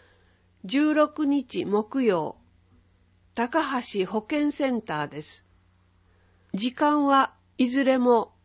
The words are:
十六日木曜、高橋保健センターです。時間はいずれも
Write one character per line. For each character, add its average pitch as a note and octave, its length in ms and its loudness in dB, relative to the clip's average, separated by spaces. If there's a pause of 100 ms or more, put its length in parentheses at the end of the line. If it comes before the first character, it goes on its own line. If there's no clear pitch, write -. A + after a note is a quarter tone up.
(640)
十 C#4+ 300 0
六 D4+ 320 0
日 C#4 380 -2
木 G#3+ 400 -2
曜、 F3 320 0 (1000)
高 A#3+ 280 0 (180)
橋 G3 260 -4
保 G#3+ 160 -4
健 D4 300 0
セ C4+ 180 -2
ン A#3 120 -2
タ D3+ 220 -4
ー C#3+ 40 -8
で C#3+ 140 -12
す。 - 220 -14 (1080)
時 A#3 220 -4
間 D4 320 2
は C4+ 260 2 (260)
い B3 100 2
ず C4 160 0
れ C4 140 4
も A#3+ 340 2 (120)